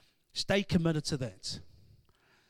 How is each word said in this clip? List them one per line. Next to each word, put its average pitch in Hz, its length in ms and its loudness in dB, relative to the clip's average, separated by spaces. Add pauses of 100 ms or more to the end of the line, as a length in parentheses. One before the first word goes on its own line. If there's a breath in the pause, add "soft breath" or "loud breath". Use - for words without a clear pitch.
(320)
stay 202 320 0
committed 165 420 2
to 151 120 -2
that. 113 420 -8 (920)